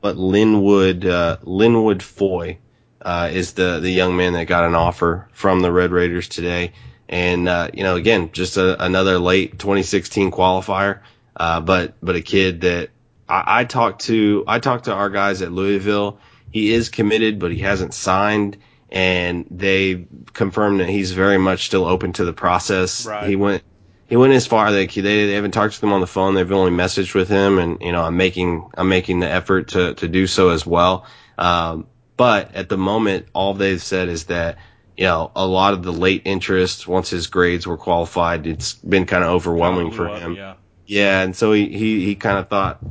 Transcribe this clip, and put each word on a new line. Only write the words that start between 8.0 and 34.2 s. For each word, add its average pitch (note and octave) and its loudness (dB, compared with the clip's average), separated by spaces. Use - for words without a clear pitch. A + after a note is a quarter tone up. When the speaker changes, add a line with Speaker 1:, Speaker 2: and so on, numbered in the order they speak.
Speaker 1:
just F2+ -6
a, F#2 2
another F#2 2
late F#2 0
twenty G2 0
sixteen F#2+ -2
qualifier, F#2+ 0
uh, E2 -2
but, F2 0
but F2+ -2
a E2 -4
kid F#2 0
that F2 -2
I, F#2+ 0
I B2+ 2
talked A#2+ -2
to, G#2 2
I A2+ 0
talked A#2+ -2
to A2+ -4
our G2 -2
guys G2 -2
at F2 -6
Louisville. G2+ -2
He G#2+ 0
is A#2 0
committed, A2 0
but F2+ -4
he E2+ -4
hasn't G2 -2
signed. G2+ 0
And F2+ 0
they F#2+ 0
confirmed G2+ 0
that F2+ 0
he's F#2+ -2
very F#2+ 4
much F#2 0
still F#2+ 0
open F2+ 0
to F#2 -2
the F2 -2
process. F2+ -2
Speaker 2:
Right. G#2 -8
Speaker 1:
He G2+ 0
went, G2 -2
he A#2 0
went C3+ 8
as B2+ 2
far, G#2+ 2
like, G2 0
they, G2+ -2
they G#2 2
haven't G2+ -2
talked G#2+ 0
to - -14
them G#2 2
on G2 2
the F2+ 0
phone. F#2+ 0
They've F#2 0
only F#2 4
messaged F2+ -2
with F#2 0
him, G2 4
and, E2+ -2
you F2 -6
know, E2+ 0
I'm E2+ -2
making, F2+ 0
I'm F#2 0
making F#2 0
the F2+ 0
effort F2+ -2
to, F2+ 0
to - -8
do F#2 0
so F#2 4
as D#2+ -2
well. F2 2
Um, E2+ -2
but A2+ 2
at F#2 -8
the G2+ -2
moment, F#2+ -2
all G2 -2
they've G2 -2
said F#2 -4
is E2 -8